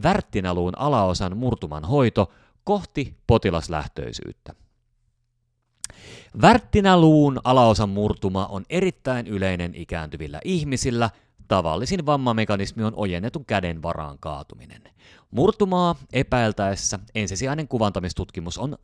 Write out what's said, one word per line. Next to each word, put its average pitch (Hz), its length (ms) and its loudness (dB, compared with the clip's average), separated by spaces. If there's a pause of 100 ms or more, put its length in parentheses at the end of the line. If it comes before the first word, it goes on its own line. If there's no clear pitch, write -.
värttinaluun 90 760 0
alaosan 98 580 0
murtuman 85 480 -4
hoito 113 480 2 (320)
kohti 170 520 -4 (100)
potilaslähtöisyyttä. 80 1300 -2 (1900)
Värttinaluun 170 1000 6
alaosan 117 440 6
murtuma 98 580 -2
on 95 240 -10
erittäin 151 560 -2
yleinen 92 480 -4
ikääntyvillä 76 680 -10
ihmisillä. 131 680 -2 (380)
Tavallisin 98 580 0
vammamekanismi 110 800 0
on 110 120 -2
ojennetun 101 480 -6
käden 87 380 -4
varaan 78 380 -8
kaatuminen. - 640 -14 (480)
Murtumaa 180 680 0 (160)
epäiltäessä 107 840 -2 (160)
ensisijainen 117 540 -4
kuvantamistutkimus 92 880 -4
on 139 260 -8